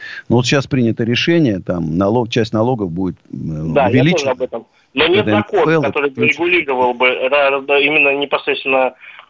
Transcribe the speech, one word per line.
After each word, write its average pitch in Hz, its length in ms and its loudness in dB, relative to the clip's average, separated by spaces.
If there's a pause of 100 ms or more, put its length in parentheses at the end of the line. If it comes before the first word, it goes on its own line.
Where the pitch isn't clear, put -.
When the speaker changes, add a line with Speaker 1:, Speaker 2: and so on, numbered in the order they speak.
(280)
Speaker 1:
Но 113 80 4
вот 123 100 2
сейчас 139 200 0
принято 117 380 0
решение, 120 560 2
там, 82 380 -4
налог, 110 320 0
часть 113 220 -2
налогов 113 380 -2
будет, 90 260 -4 (140)
э, - 40 -14
Speaker 2:
Да, 127 540 -2
я 127 140 2
Speaker 1:
увеличена. 170 160 2
Speaker 2:
тоже 139 120 -2
об 127 120 -4
этом. 117 240 -8 (280)
Но 139 120 0
нет - 200 2
Speaker 1:
Это - 100 0
Speaker 2:
закона, - 260 0
Speaker 1:
Н - 60 2
Ф 160 60 2
Л, 160 80 2
Speaker 2:
который 143 280 -2
бы - 20 -16
Speaker 1:
это 135 100 -6
очень 151 220 0
Speaker 2:
регулировал 139 500 0
бы, 123 140 0 (200)
ра-, 139 320 2
да, 143 180 0
именно 143 380 2
непосредственно, 135 760 -2 (360)